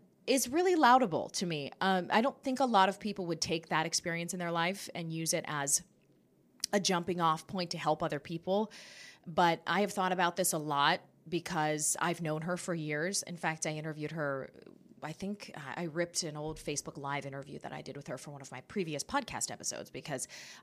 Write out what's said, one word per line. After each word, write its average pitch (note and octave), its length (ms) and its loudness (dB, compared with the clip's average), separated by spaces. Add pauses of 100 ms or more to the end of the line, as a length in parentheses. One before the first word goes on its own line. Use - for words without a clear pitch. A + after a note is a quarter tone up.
(280)
is B3 200 4
really F4+ 280 4
laudable A#3+ 540 6
to - 160 -2
me. D3+ 260 -2 (100)
Um, F#3 280 4
I G#3+ 120 6
don't - 200 0
think C4 200 0
a C4+ 40 4
lot G3 220 8
of G3 140 0
people G3 240 -4
would E3 160 -2
take E3+ 260 -2
that D#3+ 180 4
experience E3+ 460 -2
in F#3 80 -6
their E3+ 120 -2
life E3+ 440 0
and E3 160 -6
use D#3+ 220 0
it E3 140 0
as C#3+ 340 0 (920)
a G#3 80 4
jumping F3 420 0
off D#3+ 260 2
point F3+ 240 -2
to E3+ 60 -6
help D#3 240 2
other D#3 180 0
people. F#3+ 520 0 (560)
But E3 400 4
I F3 140 2
have G3+ 100 0
thought F#3 220 0
about F3+ 240 2
this F3+ 160 2
a E3+ 40 0
lot D3+ 440 4 (260)
because D#3 720 0
I've G3+ 220 0
known D#3 220 -2
her F3 140 -2
for F3 160 -4
years. D#3 500 -2
In F3 140 -10
fact, D#3+ 300 -2
I D#3 40 0
interviewed D3+ 400 -6
her, C#3+ 380 -2 (540)
I D3+ 100 -6
think G3+ 400 -8 (240)
I F3 60 -4
ripped E3+ 400 -2
an D3+ 120 -6
old D3+ 220 -6
Facebook - 400 -6
Live C#3 300 -4
interview C#3 320 -10
that - 120 -10
I - 120 -8
did D3 120 -10
with C#3+ 120 -12
her C3+ 100 -4
for - 140 -12
one C#3 100 -14
of C3+ 100 -16
my C3 100 -10
previous D#3+ 420 -4
podcast - 480 -4
episodes - 400 -8
because - 360 -6 (360)